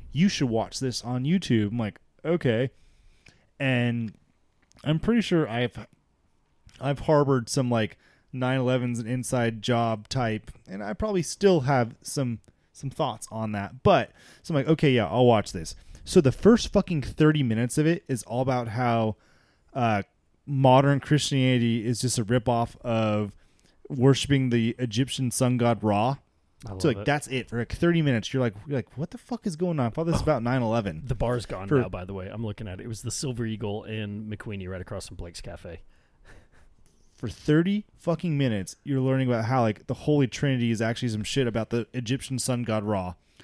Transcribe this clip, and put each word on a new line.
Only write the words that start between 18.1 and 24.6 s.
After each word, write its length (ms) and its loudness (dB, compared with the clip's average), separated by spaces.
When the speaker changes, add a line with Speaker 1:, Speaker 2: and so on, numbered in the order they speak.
Speaker 1:
all 160 -6
about 280 -2
how, 480 0
uh, 280 0
modern 540 6
Christianity 840 2
is 140 -2
just 180 0
a 60 0
ripoff 560 0
of 520 0
worshiping 600 4
the 280 2